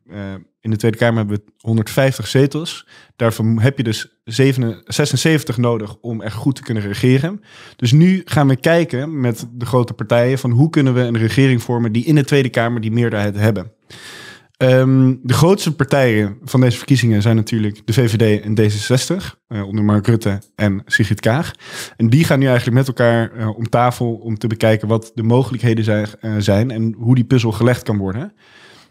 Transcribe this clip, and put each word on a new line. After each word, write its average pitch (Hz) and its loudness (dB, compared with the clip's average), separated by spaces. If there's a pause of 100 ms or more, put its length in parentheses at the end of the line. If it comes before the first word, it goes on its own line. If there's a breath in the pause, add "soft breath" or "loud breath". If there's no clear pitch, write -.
Eh, 95 -16 (440)
in 113 -8
de 110 0
Tweede 110 0
Kamer 117 0
hebben 107 -2
we - -20
honderdvijftig 113 -2
zetels. 143 -2 (280 soft breath)
Daarvan 113 0
heb 135 2
je 127 -2
dus - -6
zeven-, 123 -2
zesenzeventig 147 -2
nodig 117 -2
om 113 -10
echt 107 -10
goed 127 -2
te - -18
kunnen 110 -4
regeren. 131 0 (340 loud breath)
Dus 117 0
nu 175 4
gaan 147 0
we 135 2
kijken 160 -2
met 120 -4
de 120 -8
grote 117 0
partijen 120 0
van 123 -2
hoe 139 4
kunnen 143 2
we 123 2
een 117 -2
regering 117 2
vormen 117 -2
die 117 -2
in 156 2
de 143 4
Tweede 139 0
Kamer 120 -2
die 110 -4
meerderheid 107 -2
hebben. 104 0 (840 loud breath)
Ehm, 131 4
de 123 0
grootste 165 2
partijen 113 0
van 131 0
deze 120 2
verkiezingen 117 2
zijn 113 2
natuurlijk 107 -2
de 113 -2
V 120 2
V 107 -2 (240)
D 101 -12
en 104 -4
D - 0
zesenzestig, 113 -2 (100)
eh, 104 -8
onder 104 -2
Mark 104 2
Rutte 104 0 (140)
en 101 -2
Sigrid 104 -2
Kaag. 123 -2 (460 loud breath)
En 113 2
die 151 4
gaan 160 2
nu 139 2
eigenlijk 123 2
met 131 2
elkaar, 117 0
eh, 110 -6
om 113 -6
tafel 120 0
om 110 -8
te 117 -6
bekijken 110 0
wat 110 -2
de 113 -6
mogelijkheden 117 0
zijn, 107 -2 (120)
eh, 110 -8
zijn 104 2
en 110 -4
hoe 120 2
die 123 2
puzzel 117 0
gelegd 120 0
kan 107 -4
worden. 101 -6 (580 soft breath)